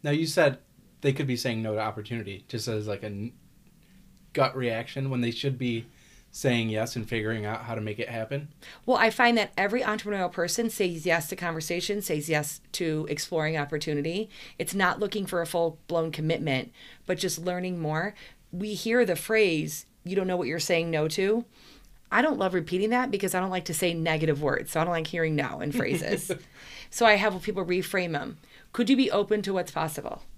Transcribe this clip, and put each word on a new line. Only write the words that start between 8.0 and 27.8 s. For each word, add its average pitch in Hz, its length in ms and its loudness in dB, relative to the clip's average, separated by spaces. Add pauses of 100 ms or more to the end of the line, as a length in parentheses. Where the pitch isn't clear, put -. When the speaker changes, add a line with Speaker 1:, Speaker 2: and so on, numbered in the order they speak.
Speaker 1:
happen? 127 380 -6 (400)
Speaker 2:
Well, 247 100 4
I 226 140 6
find 240 260 4
that 202 180 0
every 202 260 2
entrepreneurial 208 500 -2
person 190 400 -2
says 170 340 -2
yes 165 240 2
to 190 60 -6
conversation, 170 680 -4
says 151 260 -2
yes 151 320 -2 (120)
to 156 360 0
exploring 156 480 -2
opportunity. 151 760 -2 (260)
It's - 160 -4
not 190 260 2
looking 196 280 -2
for 170 160 0
a - 20 -2
full-blown 165 680 0
commitment, 156 600 0 (320)
but 180 140 -2
just 180 180 0
learning 180 420 -4
more. 160 360 -2 (360)
We 208 220 -4
hear 233 320 4
the 180 100 2
phrase, 160 680 2 (180)
"You 180 120 -4
don't 190 100 2
know 185 100 2
what 170 120 0
you're 156 120 -2
saying 165 300 2
no 156 200 2
to." 202 360 2 (680)
I 220 120 4
don't 294 160 2
love 190 160 2
repeating 180 340 0
that 247 220 2
because 196 240 -2
I 185 40 2
don't 185 120 -2
like 185 140 -4
to 175 80 -4
say 170 200 2
negative 160 480 2
words, 135 300 0
so 160 100 0
I - 40 4
don't 175 80 0
like 160 140 -2
hearing 160 280 0
no - 260 -2
in 147 100 -2
phrases. - 680 0
Speaker 1:
<laughs> - 40 -16 (480)
Speaker 2:
So - 180 4
I 214 80 10
have 190 260 0
people 190 240 -2
reframe 180 460 0